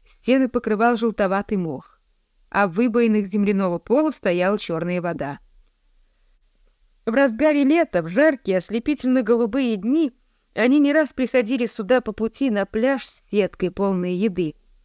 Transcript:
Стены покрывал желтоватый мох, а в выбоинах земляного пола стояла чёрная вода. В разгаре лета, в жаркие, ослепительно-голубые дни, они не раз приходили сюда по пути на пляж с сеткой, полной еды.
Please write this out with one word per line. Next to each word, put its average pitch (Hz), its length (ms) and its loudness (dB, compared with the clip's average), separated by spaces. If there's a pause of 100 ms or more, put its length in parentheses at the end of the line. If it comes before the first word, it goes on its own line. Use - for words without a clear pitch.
Стены 262 440 0
покрывал 233 480 0
желтоватый 202 600 -2
мох, 170 360 -8 (560)
а 202 180 0
в 165 60 -6
выбоинах 220 540 0
земляного 196 520 0
пола 294 320 0
стояла 185 480 0
чёрная 170 420 -4
вода. 151 380 -8 (1700)
В 226 80 -2
разгаре 277 500 2
лета, 277 400 2
в 165 60 -8
жаркие, 226 500 2
ослепительно-голубые 240 1160 0
дни, 254 340 0 (440)
они 254 240 2
не 285 140 2
раз 302 160 2
приходили 247 560 -2
сюда 233 360 0
по 220 100 -8
пути 226 380 -4
на 202 160 -2
пляж 247 400 -2
с - 260 -20
сеткой, 185 400 -2
полной 180 420 -2
еды. 180 420 -2 (300)